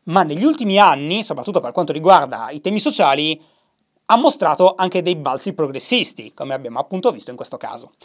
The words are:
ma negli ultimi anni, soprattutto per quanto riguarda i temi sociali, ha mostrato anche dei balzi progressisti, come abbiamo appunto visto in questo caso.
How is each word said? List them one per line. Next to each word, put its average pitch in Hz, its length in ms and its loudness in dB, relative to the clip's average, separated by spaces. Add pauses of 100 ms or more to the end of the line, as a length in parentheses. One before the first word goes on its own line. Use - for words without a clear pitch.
ma 175 180 2
negli 165 220 -2
ultimi 247 340 2
anni, 175 460 4
soprattutto 151 380 -4
per 120 100 -8
quanto 160 220 -2
riguarda 143 580 4
i 147 100 -12
temi 202 180 -2
sociali, 151 640 0 (640)
ha 220 100 6
mostrato 190 580 2
anche 185 260 -2
dei 175 140 0
balzi 143 380 -4
progressisti, 135 800 -4
come 135 200 -10
abbiamo 123 240 -10
appunto 185 320 -4
visto 127 220 -6
in 127 60 -16
questo - 180 -14
caso. - 380 -16 (120)